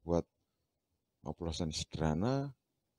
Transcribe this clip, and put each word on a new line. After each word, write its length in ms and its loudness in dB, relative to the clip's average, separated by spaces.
buat 240 2
oplosan 480 -4
sederhana 800 0